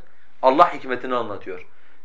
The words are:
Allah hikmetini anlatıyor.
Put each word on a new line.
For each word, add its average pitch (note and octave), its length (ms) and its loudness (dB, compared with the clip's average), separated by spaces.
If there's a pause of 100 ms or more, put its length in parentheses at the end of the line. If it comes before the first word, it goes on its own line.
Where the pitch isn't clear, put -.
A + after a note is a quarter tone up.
(420)
Allah D#3 320 6
hikmetini B2+ 400 -4
anlatıyor. G2 520 -4 (380)